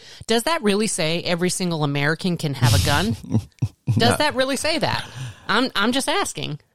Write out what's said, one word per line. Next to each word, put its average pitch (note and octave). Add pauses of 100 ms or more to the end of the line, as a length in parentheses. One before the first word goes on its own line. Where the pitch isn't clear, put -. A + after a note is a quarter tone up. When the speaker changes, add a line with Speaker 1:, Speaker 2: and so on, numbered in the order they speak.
(260)
Speaker 1:
Does A3+
that D#4+
really G#3
say E3
every F3
single E3+
American D3
can D3
have B2
a F#2
gun? F3+
Speaker 2:
<laughs> -
Speaker 1:
Does G#2+ (140)
Speaker 2:
No. -
Speaker 1:
that D4
really C4
say D#4
that? A#2 (440)
I'm, A3+
I'm G#3+
just C4
asking. D3+ (160)